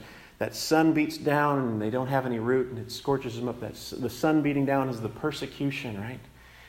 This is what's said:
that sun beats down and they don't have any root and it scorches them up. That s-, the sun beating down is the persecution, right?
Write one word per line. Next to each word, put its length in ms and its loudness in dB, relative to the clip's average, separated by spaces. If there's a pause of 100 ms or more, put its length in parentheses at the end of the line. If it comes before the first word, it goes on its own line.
(380)
that 160 -2
sun 400 4
beats 240 2
down 420 2
and 220 0
they 80 0
don't 180 -2
have 200 2
any 100 -2
root 300 2
and 100 -8
it 140 -10
scorches 460 -2
them 100 -4
up. 140 -6
That 100 -8
s-, 260 -12
the 120 -2
sun 340 4
beating 220 2
down 220 2
is 140 -4
the 80 -4
persecution, 880 -4
right? 200 -8 (500)